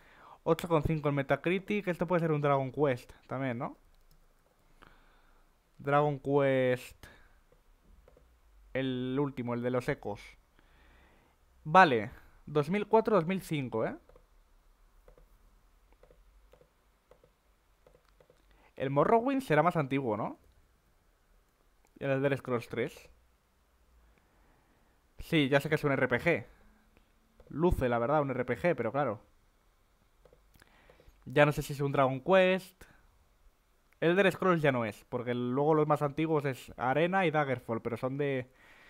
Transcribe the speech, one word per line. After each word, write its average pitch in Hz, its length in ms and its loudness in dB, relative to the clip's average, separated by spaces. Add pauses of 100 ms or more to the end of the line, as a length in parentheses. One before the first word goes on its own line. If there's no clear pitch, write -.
(440)
Ocho 165 240 0
con 160 160 2
cinco 147 260 0
en 143 60 0
Metacritic. 180 720 -2
Esto 170 200 -4
puede 175 140 0
ser 165 100 0
un 147 100 0
Dragon 139 300 0
Quest 135 400 -2 (160)
también, 127 300 -6
¿no? 190 200 -10 (2000)
Dragon 143 420 0
Quest. 135 880 0 (1700)
El 127 460 -4
último, 131 340 -4
el 120 100 -4
de 123 80 -2
los 127 180 -2
ecos. 120 320 -8 (1400)
Vale. 156 480 4 (340)
Dos 147 240 -2
mil 208 180 -2
cuatro, 220 280 4
dos 165 100 2
mil 185 160 -4
cinco, 127 440 -4
¿eh? 247 120 -8 (4000)
El 135 140 -6
Morrowind 233 520 2
será 151 200 4
más 170 140 0
antiguo, 135 420 -2
¿no? 185 220 -8 (1600)
El 139 100 -6
Elder 135 280 0
Scrolls 120 300 -6
tres. - 420 -8 (2000)
Sí, 147 300 0
ya 143 100 2
sé 151 100 -2
que 156 60 2
es - 80 -4
un 147 80 0
R 135 160 0
P 123 120 0
G. 139 260 0 (1040)
Luce, 156 400 0
la 120 100 0
verdad, 143 220 2
un 139 100 -4
R 123 140 -4
P 123 120 -4
G, 170 180 0
pero 113 160 -4
claro. 131 300 -4 (2000)
Ya 143 200 4
no 147 60 4
sé 147 100 -6
si 143 120 -10
es 139 80 -8
un 139 100 -2
Dragon 135 300 0
Quest. 185 640 0 (1120)
Elder 180 320 4
Scrolls 170 320 2
ya 143 80 4
no 120 140 0
es, - 200 -8
porque 120 300 -4
luego 131 400 2
los 151 100 4
más 147 160 0
antiguos 147 440 -2
es - 300 -8
Arena 170 520 0
y 147 40 2
Daggerfall, 147 520 -2
pero 117 140 -6
son 131 200 -6
de, 139 320 -4 (400)